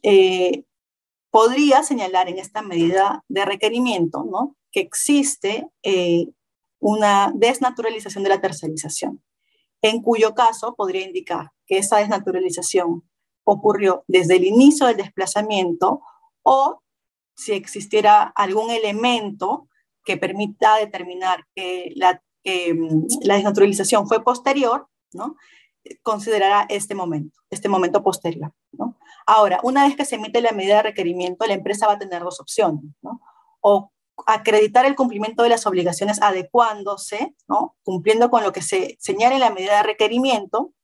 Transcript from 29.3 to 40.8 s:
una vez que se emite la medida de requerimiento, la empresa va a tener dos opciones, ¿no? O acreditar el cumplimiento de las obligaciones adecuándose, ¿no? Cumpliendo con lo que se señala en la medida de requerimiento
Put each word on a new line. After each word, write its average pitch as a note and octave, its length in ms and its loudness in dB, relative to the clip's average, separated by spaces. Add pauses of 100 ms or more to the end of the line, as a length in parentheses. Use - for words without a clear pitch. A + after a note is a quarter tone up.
una C4+ 220 2
vez C#4+ 100 2
que C#4+ 100 -6
se A#3+ 100 -8
emite G#3+ 260 -4
la A#3 100 0
medida G3+ 260 0
de G#3+ 60 4
requerimiento, F3+ 640 -4
la G3+ 60 0
empresa G3 340 -2
va G#3 60 4
a G#3 60 -2
tener F#3 220 -8
dos F3+ 200 -10
opciones, E3 420 -2 (180)
¿no? - 200 -14 (400)
O G3+ 300 2 (360)
acreditar G#3+ 580 4
el C#4 100 2
cumplimiento A#3 480 -2
de A#3+ 60 4
las A#3 160 0
obligaciones G3 560 -2
adecuándose, G#3 1120 -2 (120)
¿no? G#3 360 -4
Cumpliendo G#3+ 460 2
con A#3 140 2
lo F#3+ 80 0
que F#3 100 -10
se - 380 -4
señala A3+ 360 0
en C4 60 2
la A#3 100 4
medida G3 260 0
de G#3 60 2
requerimiento A3 880 -2 (100)